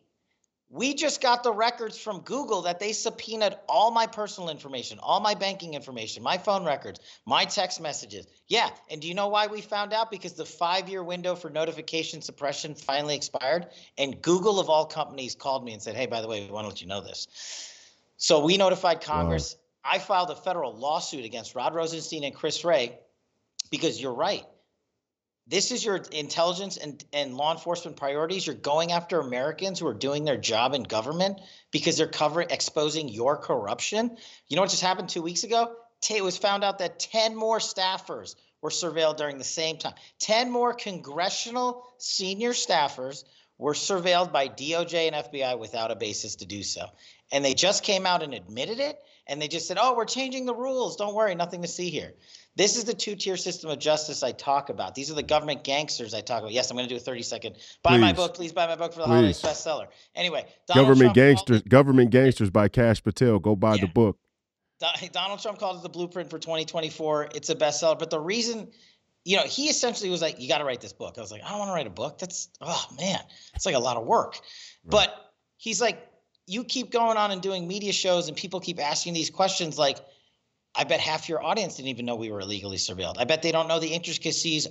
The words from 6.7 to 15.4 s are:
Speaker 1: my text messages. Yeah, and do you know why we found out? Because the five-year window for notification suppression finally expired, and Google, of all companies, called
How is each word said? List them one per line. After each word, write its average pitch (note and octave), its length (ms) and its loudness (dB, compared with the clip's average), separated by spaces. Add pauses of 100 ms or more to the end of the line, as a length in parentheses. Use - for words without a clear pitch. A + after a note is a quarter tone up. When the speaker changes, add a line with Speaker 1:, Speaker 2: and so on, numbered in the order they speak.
Speaker 1:
my D#3 220 2
text F#3 340 -4
messages. B2 460 -10 (220)
Yeah, G#3 220 2 (200)
and D#3 100 -10
do D3+ 80 -10
you F3 60 -6
know G3+ 140 0
why G#3 180 2
we G#3 160 -6
found G#3 320 -4
out? A3 160 0
Because F3+ 240 -12
the D#3 100 -10
five-year F#3 600 -2
window F3+ 320 -4
for E3+ 160 -12
notification D#3 720 -4
suppression C#3+ 520 -6
finally D3 420 -2
expired, C#3 520 -2 (300)
and C3 260 -2
Google, F#3 360 4
of D#3 80 0
all D#3 180 4
companies, C#3 500 -8
called C3+ 280 -4